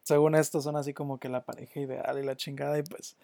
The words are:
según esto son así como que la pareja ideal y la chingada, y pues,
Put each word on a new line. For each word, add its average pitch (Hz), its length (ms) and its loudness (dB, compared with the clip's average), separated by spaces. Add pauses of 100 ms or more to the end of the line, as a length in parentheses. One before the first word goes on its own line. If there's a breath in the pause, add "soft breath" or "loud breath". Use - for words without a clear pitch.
según 151 300 6
esto 156 280 4
son 147 140 -4
así 143 180 -4
como 139 240 -6
que 131 100 -8
la 127 160 -2
pareja - 360 -10
ideal 135 380 -4
y 139 60 -4
la 135 120 -2
chingada, 143 420 -4
y 147 40 -2
pues, - 420 -10